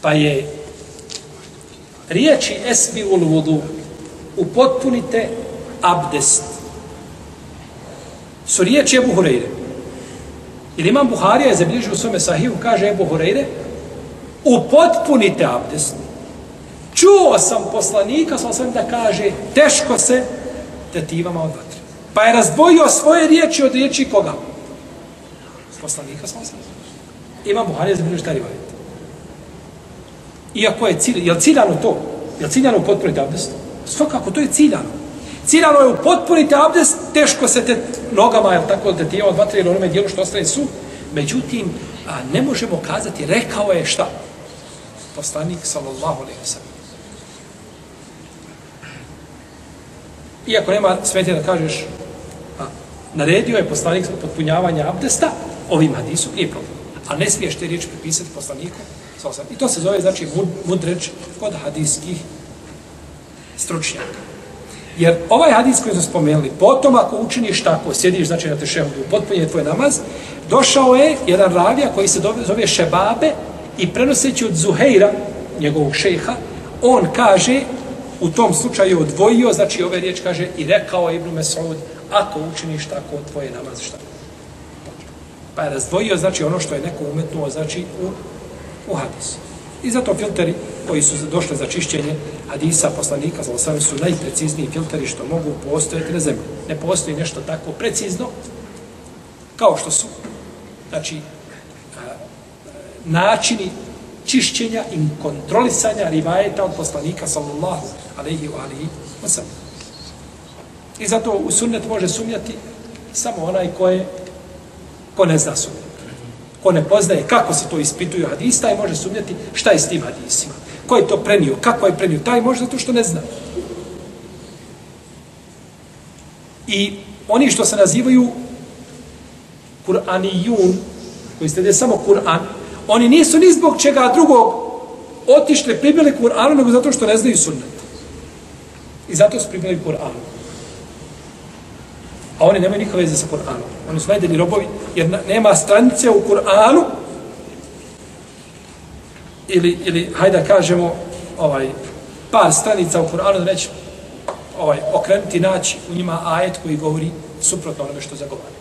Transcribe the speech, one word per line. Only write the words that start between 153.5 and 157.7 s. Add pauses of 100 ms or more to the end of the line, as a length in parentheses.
ovaj, (140)
okrenuti,
naći (140)
u
njima
ajet
koji
govori (300)
suprotno